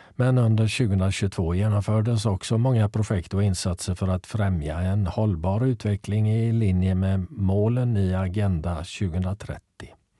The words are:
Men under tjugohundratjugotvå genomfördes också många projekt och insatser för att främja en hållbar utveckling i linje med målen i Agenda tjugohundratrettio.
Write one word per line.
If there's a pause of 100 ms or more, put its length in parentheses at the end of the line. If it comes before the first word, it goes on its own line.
(140)
Men
under
tjugohundratjugotvå
genomfördes
också
många
projekt
och
insatser
för
att
främja
en
hållbar
utveckling
i
linje
med
målen
i
Agenda
tjugohundratrettio. (260)